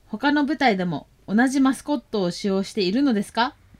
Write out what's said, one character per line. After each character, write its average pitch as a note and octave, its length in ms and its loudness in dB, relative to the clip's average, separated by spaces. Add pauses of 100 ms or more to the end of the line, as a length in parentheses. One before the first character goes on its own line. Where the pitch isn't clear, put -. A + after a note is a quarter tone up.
他 C4+ 260 -2
の D4 100 2
部 C#4+ 140 -2
隊 A#3+ 180 2
で F#3 80 -2
も E3+ 240 -6 (180)
同 A3+ 220 2
じ C4+ 140 2
マ C4 120 4
ス - 100 -8
コ D4 100 -4
ッ D4 60 -2
ト - 240 -6
を F3 80 -2
使 - 160 -6
用 G3 160 0
し - 100 -10
て A3 80 -2
い F3+ 100 0
る A#3+ 100 0
の C#4 120 2
で G#3 100 0
す - 80 -10
か？ B3 240 -2 (240)